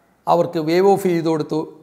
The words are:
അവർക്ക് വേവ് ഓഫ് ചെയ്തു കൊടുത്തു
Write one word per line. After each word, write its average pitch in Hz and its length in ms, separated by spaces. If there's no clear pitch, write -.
അവർക്ക് 170 420
വേവ് 180 240
ഓഫ് 190 180
ചെയ്തു 165 220
കൊടുത്തു 156 260